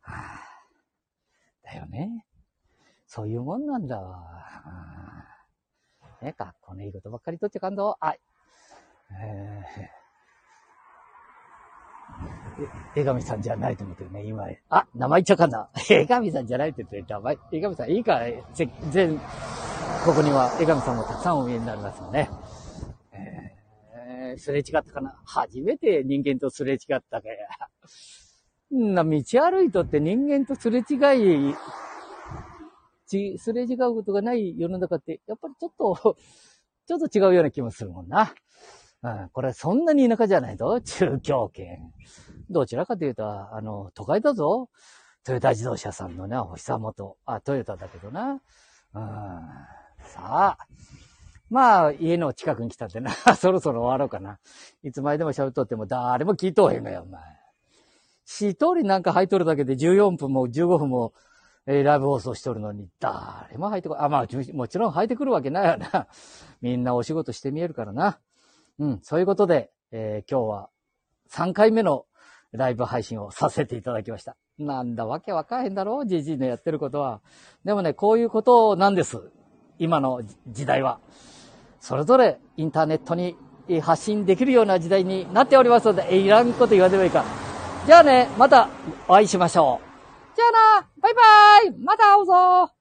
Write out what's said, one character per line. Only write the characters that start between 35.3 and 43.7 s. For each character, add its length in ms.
っ 40
ぱ 100
り 100
ち 60
ょ 40
っ 80
と、 400
<laughs> 360
ち 80
ょ 20
っ 40
と 180
違 20
う 40
よ 60
う 40
な 60
気 120
も 80
す 140
る 60
も 120
ん 60
な。 260
う 60
ん、 260
こ 80
れ 100
そ 220
ん 100
な 80
に 160
田 80
舎 100
じ 80
ゃ 60
な 100
い 60
ぞ、 240
中 400
京 300
圏。 420
ど 160
ち 100
ら 120
か 100
と 80
い 60
う 40
と、 400
あ 60
の、 340